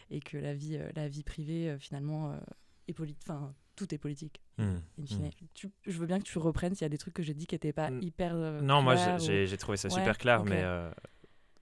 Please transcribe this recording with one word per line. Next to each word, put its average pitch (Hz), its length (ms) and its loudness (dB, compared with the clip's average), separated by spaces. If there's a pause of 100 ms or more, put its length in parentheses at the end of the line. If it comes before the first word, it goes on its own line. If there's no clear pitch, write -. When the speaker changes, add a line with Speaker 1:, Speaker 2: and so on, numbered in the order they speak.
Speaker 1:
Et 147 100 -6
que 147 180 -10
la 143 160 -4
vie, 151 220 -6
euh, 147 200 -6
la 151 120 -4
vie 147 160 -8
privée, 160 460 -4
euh, 139 100 -4
finalement, 147 520 -4
euh, 147 60 -6 (500)
est 156 60 -6
polit-, 151 300 -8
enfin, 143 320 -8 (220)
tout 185 180 -6
est - 20 -2
politique, 147 440 -8 (160)
Speaker 2:
Hmm. 101 180 2 (240)
Speaker 1:
in 147 60 -8
fine. 101 220 -2
Speaker 2:
Hmm. - 260 -12
Speaker 1:
Tu, - 180 -12 (160)
je 180 100 -4
veux 170 100 -2
bien 180 120 2
que 196 60 -6
tu - 120 -4
reprennes 165 380 2
s'il - 80 -4
y - 20 2
a 151 40 0
des 147 80 -2
trucs - 160 -10
que 175 100 -2
j'ai 151 100 -2
dit 151 140 -10
qui - 80 -4
étaient 151 180 -2
pas 156 140 0
Speaker 2:
N-, 127 160 -4
Speaker 1:
hyper, 170 320 -2
euh, 156 260 -2
Speaker 2:
non, 139 200 8
moi, 127 140 10
Speaker 1:
clairs 180 240 4
Speaker 2:
j'ai, 165 40 0
Speaker 1:
ou - 40 2
Speaker 2:
j'ai, 98 200 6
j'ai 95 100 -2
trouvé 101 200 -2
ça 98 100 -2
Speaker 1:
Ouais, 90 60 0
Speaker 2:
super 180 240 4
clair, 120 240 6
Speaker 1:
ok. 104 80 0
Speaker 2:
mais, 95 140 4
euh, 87 280 -2 (720)